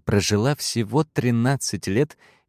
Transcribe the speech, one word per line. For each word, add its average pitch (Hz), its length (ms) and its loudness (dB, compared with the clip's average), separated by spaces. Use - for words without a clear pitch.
прожила 104 500 2
всего 117 480 -2
тринадцать 123 840 -2
лет 117 280 0